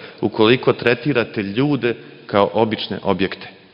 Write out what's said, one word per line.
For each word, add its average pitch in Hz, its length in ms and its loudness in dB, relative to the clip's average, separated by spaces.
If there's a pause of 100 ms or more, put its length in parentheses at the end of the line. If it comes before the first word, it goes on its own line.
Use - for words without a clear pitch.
(220)
ukoliko 113 520 2
tretirate 120 720 -2
ljude 120 520 -2 (300)
kao 101 280 4
obične 110 500 -2
objekte, 95 440 -2 (260)